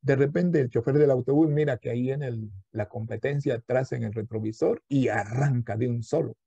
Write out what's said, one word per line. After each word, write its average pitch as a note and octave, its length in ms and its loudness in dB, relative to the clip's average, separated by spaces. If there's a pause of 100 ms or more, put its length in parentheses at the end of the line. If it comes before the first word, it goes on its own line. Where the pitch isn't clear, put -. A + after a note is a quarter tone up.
De C3+ 160 2
repente D#3+ 440 2
el B2 100 0
chofer D3 260 2
del D3 140 6
autobús C#3 400 2
mira C#3+ 260 0
que B2 140 -8
ahí B2 200 -2
en C#3+ 120 -4
el, A2+ 280 -6 (220)
la G#2 160 -4
competencia B2+ 680 -4
atrás B2+ 360 -2
en A#2+ 120 -4
el G#2 100 -6
retrovisor A2 720 -2
y C3+ 200 2
arranca A#2 680 0
de A#2+ 120 -2
un A#2+ 140 -4
solo. - 340 -2 (100)